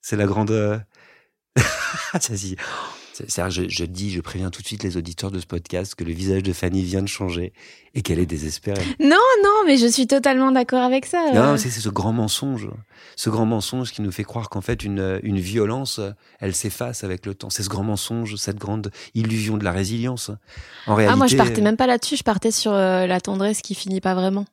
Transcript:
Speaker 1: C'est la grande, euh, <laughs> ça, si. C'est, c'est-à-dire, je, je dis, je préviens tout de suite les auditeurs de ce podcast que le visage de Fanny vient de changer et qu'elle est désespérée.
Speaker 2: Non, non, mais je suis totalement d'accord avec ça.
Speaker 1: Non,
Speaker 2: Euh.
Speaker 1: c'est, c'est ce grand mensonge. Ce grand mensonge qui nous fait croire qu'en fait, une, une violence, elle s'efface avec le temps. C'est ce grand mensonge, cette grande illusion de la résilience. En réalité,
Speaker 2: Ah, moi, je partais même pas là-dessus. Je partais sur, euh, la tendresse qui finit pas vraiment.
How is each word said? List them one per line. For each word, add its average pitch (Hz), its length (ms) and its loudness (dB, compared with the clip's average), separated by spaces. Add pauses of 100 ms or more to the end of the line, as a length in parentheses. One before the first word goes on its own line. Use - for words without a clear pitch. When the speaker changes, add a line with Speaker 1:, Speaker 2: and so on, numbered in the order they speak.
Speaker 1:
C'est - 160 -6
la 104 80 2
grande, 101 280 2
euh, 107 260 0 (760)
<laughs> 127 40 4 (600)
ça, 110 160 -4
si. 95 200 -6 (560)
C'est, - 160 -14
c'est-à-dire, 90 360 -2
je, 92 40 -4
je - 160 -4
dis, 92 280 -6
je 90 80 -4
préviens 90 300 -6
tout - 120 -14
de - 40 -12
suite 104 180 -10
les 90 120 -2
auditeurs 87 360 -6
de 92 80 -4
ce - 60 -12
podcast 90 500 -6
que 82 80 -8
le 82 80 -4
visage 95 320 0
de 95 80 0
Fanny 92 300 -2
vient 95 200 -2
de 101 60 -2
changer 90 440 -4 (420)
et 117 80 -4
qu'elle 85 180 0
est 90 60 4
désespérée. 80 580 -4 (160)
Speaker 2:
Non, 311 160 8 (260)
non, 403 80 6 (160)
mais 277 100 8
je 233 100 6
suis 240 200 2
totalement 262 460 4
d'accord 254 300 4
avec 254 240 2
ça. 349 120 -2 (160)
Speaker 1:
Non, - 60 8
Speaker 2:
Euh. 143 160 6
Speaker 1:
c'est, 208 140 -2
c'est 110 100 -6
ce 107 80 -2
grand 104 240 0
mensonge. 113 580 -2 (460)
Ce - 120 -2
grand 110 180 2
mensonge 117 440 -2
qui - 100 -10
nous 101 120 -2
fait 107 100 -6
croire 113 260 -6
qu'en 98 120 -6
fait, 104 240 -4
une, 95 400 -2
une 98 160 0
violence, 110 600 -2 (380)
elle 98 160 -4
s'efface 120 480 -6
avec 92 240 -6
le 98 80 -8
temps. 104 160 -12
C'est - 140 -6
ce 92 40 -4
grand 95 140 -4
mensonge, 107 540 -4
cette 104 220 -6
grande 104 340 -6 (220)
illusion 110 440 -2
de 101 60 -4
la 90 80 0
résilience. 117 580 -4 (560)
En 107 80 2
réalité, 107 180 8
Speaker 2:
Ah, 254 40 6
moi, 269 100 6
je - 100 4
partais 156 260 4
même 214 140 4
pas 254 120 2
là-dessus. 247 280 0
Je - 80 -4
partais 220 280 2
sur, 220 200 0
euh, 185 360 4
la 180 120 2
tendresse 202 400 -2
qui - 140 -8
finit 190 260 -4
pas 185 140 0
vraiment. 190 380 0